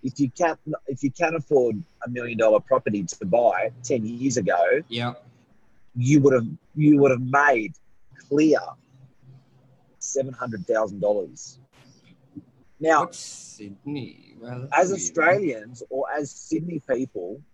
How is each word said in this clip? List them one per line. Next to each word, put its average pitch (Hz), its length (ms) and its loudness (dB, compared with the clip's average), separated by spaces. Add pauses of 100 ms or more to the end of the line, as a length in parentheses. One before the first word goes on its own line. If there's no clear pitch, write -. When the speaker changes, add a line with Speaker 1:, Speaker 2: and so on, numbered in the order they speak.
Speaker 1:
if 135 160 -6
you 135 100 0
can't, 165 280 -2 (280)
if - 160 -8
you 139 80 0
can't 165 240 -2
afford 127 480 0 (240)
a 120 40 -8
million 120 280 -6
dollar 110 220 6
property 107 420 -2
to 95 240 -10
buy 107 440 2 (120)
ten 117 240 -2
years 120 300 -2
ago, 92 520 2
Speaker 2:
Yeah. 117 260 -6 (840)
Speaker 1:
you 131 240 4
would 135 140 6
have, 117 120 2 (300)
you 151 220 6
would 139 120 6
have 123 120 0
made 131 500 2 (560)
clear 147 320 4 (1400)
seven 135 340 -6
hundred 117 340 -8
thousand 110 340 -2
dollars. 101 580 -4 (1200)
Now, 156 260 4
Speaker 2:
What's - 120 -14
Sydney? - 1200 -14
Well, 123 360 -12
Speaker 1:
as 180 140 4
Speaker 2:
that's - 0 -
weird. 190 100 -4
Speaker 1:
Australians 151 920 -2
or 131 140 -4 (100)
as 147 160 -6
Sydney 160 580 -8
people 120 520 -6 (140)